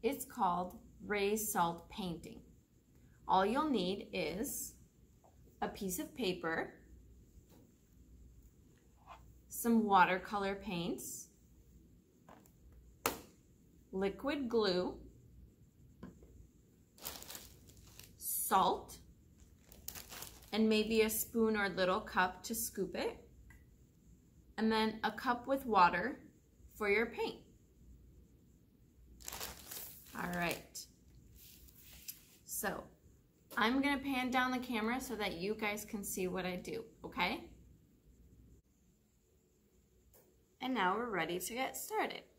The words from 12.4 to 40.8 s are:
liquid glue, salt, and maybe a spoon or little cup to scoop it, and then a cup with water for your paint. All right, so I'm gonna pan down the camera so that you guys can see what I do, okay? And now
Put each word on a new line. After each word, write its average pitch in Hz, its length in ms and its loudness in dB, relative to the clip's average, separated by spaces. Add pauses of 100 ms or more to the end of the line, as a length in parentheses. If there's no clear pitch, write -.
liquid 226 580 -2
glue, 196 460 2 (3250)
salt, - 800 2 (1500)
and 220 160 6
maybe 220 360 4
a 220 80 4
spoon 220 440 2
or 202 140 2
little 185 320 2
cup - 440 0
to 226 100 -6
scoop 190 400 -4
it, 302 200 -2 (1400)
and 220 120 4
then 220 320 2
a 214 80 0
cup 247 340 -2
with 269 220 0
water 185 500 4 (560)
for 208 160 0
your 220 160 6
paint. 415 300 -4 (2750)
All 175 120 -4
right, 175 520 -4 (1600)
so - 400 -6 (720)
I'm 247 280 4
gonna 285 160 2
pan 262 320 0
down 254 180 4
the 254 80 0
camera 240 420 0
so 262 140 -6
that 202 200 -2
you 180 200 -2
guys 214 320 -4
can 202 180 -8
see 190 240 -2
what 180 200 -2
I 180 80 -4
do, 160 280 -6 (220)
okay? 196 380 -2 (3250)
And 254 140 -2
now 196 240 4